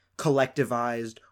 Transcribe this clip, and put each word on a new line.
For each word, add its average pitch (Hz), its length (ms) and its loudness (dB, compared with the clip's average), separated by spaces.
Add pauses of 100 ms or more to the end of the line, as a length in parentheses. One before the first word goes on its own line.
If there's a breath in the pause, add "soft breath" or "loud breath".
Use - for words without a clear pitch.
(180)
collectivized, 120 1000 0 (140 soft breath)